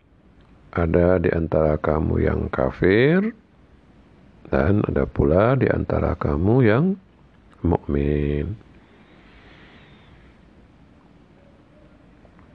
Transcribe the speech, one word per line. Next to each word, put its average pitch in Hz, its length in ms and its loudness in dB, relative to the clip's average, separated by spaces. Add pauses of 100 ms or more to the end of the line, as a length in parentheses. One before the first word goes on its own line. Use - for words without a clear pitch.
(760)
ada 87 480 2
di 87 80 0
antara 80 480 0
kamu 80 480 0
yang 78 240 -2
kafir 117 800 0 (1200)
dan 87 320 0
ada - 240 -2
pula 95 480 2
di 123 160 0
antara 80 480 -2
kamu 80 360 0 (120)
yang 160 320 2 (640)
mukmin. 73 960 -2 (4000)